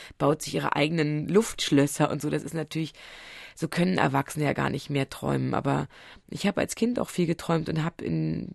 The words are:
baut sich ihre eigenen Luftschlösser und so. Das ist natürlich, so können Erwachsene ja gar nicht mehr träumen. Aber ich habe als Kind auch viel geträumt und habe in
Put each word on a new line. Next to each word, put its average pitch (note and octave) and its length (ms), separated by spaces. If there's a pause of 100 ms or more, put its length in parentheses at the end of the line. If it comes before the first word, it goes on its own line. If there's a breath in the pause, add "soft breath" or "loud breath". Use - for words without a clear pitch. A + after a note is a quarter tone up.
(180 loud breath)
baut C#3+ 240
sich D3+ 140
ihre D3+ 200
eigenen D3+ 540
Luftschlösser D3+ 840
und C#3+ 100
so. D3 80
Das D3+ 140
ist - 100
natürlich, D#3+ 380 (640 loud breath)
so D#3+ 140
können F3+ 280
Erwachsene C#3 460
ja C#3 80
gar C#3 180
nicht C3+ 200
mehr C#3 200
träumen. C3 440
Aber C#3 340 (420 loud breath)
ich - 160
habe G3 140
als - 160
Kind A#3+ 240
auch - 100
viel F3 180
geträumt E3 420
und D#3+ 120
habe E3 220
in D#3+ 520